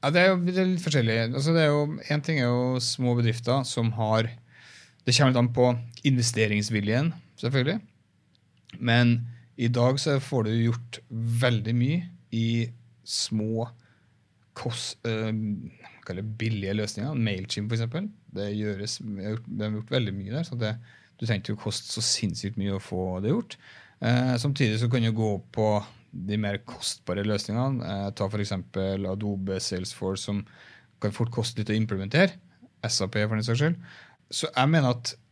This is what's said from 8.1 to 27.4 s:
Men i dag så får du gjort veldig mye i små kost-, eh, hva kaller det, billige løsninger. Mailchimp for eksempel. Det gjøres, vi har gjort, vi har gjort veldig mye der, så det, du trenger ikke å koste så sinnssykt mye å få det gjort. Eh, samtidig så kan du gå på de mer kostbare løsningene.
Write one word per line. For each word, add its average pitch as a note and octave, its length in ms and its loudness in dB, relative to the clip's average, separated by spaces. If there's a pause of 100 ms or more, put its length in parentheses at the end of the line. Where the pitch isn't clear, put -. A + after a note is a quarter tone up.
Men A#2+ 480 4 (300)
i A#2 100 2
dag A#2+ 320 2
så C#3+ 180 2
får B2+ 300 0
du - 20 0 (220)
gjort - 260 -8 (140)
veldig A#2 640 0
mye C#3+ 260 2 (300)
i A2+ 160 0 (560)
små A2+ 640 -4 (880)
kost-, - 500 -6
eh, A2 240 -2
hva G#2+ 760 -6
kaller F#2 220 -6
det, G#2+ 100 -6
billige G#2 380 -2
løsninger. G#2+ 400 -4
Mailchimp G#2 560 -2
for A2+ 80 0
eksempel. D3+ 320 -4 (240)
Det G2+ 220 -4
gjøres, G#2 500 -4
vi G2+ 160 -8
har G#2+ 140 -4
gjort, A#2+ 100 -10
vi G2+ 160 -6
har G#2+ 160 -2
gjort A2 220 -4
veldig G2+ 180 -2
mye G2 160 -8
der, D#3 80 -2
så C3 160 -6
det, A2 180 0 (400)
du A2+ 100 -6
trenger G#2 200 0
ikke - 140 -6
å - 100 -16
koste - 240 -8
så A#2 80 -4
sinnssykt G#2 560 -2
mye G2 160 -2
å G2 80 -6
få F#2 400 -4
det A2 80 0
gjort. A3 260 -2 (460)
Eh, B2 320 2
samtidig A#2 480 2
så A#2+ 80 2
kan A#2+ 160 2
du A2+ 80 2
gå A2 160 2 (240)
på G#2+ 140 2 (440)
de G2 240 -4
mer G#2 220 -2 (100)
kostbare - 560 -6
løsningene. A2+ 640 0